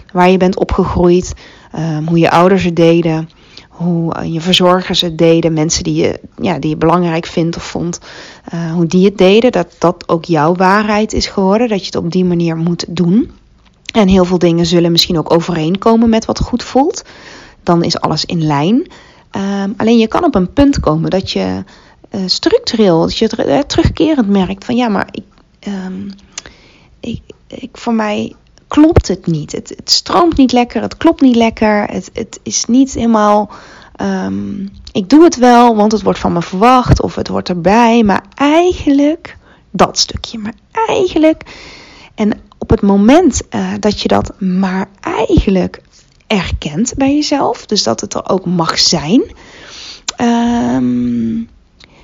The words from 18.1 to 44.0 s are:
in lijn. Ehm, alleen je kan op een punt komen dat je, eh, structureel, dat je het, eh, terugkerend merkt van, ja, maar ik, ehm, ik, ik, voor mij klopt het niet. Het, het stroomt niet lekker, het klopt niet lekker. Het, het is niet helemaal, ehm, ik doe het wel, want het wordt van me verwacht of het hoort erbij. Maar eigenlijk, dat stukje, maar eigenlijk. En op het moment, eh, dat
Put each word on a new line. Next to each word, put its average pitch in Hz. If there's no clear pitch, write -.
in 165
lijn. 170
Ehm, 196
alleen 226
je 220
kan -
op 302
een 185
punt 285
komen 156
dat 190
je, 190
eh, 202
structureel, 214
dat 180
je 226
het, 220
eh, -
terugkerend 285
merkt 196
van, 240
ja, 240
maar 190
ik, -
ehm, 190
ik, -
ik, -
voor -
mij 220
klopt 311
het 185
niet. 151
Het, -
het -
stroomt -
niet 262
lekker, 240
het 202
klopt 330
niet 254
lekker. 214
Het, -
het -
is -
niet 262
helemaal, 208
ehm, 196
ik 196
doe 311
het 339
wel, 240
want 208
het 202
wordt 190
van 185
me 170
verwacht 240
of 170
het -
hoort 190
erbij. 226
Maar 196
eigenlijk, 302
dat -
stukje, -
maar 214
eigenlijk. 320
En 214
op -
het -
moment, 214
eh, 196
dat 208